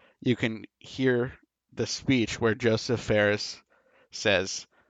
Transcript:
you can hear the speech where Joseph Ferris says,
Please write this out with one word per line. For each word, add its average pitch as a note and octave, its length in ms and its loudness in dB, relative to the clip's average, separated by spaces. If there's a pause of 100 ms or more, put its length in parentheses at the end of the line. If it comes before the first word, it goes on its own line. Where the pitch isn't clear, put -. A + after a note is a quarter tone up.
(200)
you A#2+ 160 0
can A2+ 280 -4 (140)
hear B2+ 540 0 (420)
the A2+ 120 -4
speech - 540 0
where A2+ 140 2
Joseph A2 460 0
Ferris G#2 600 0 (500)
says, F#2+ 560 0 (240)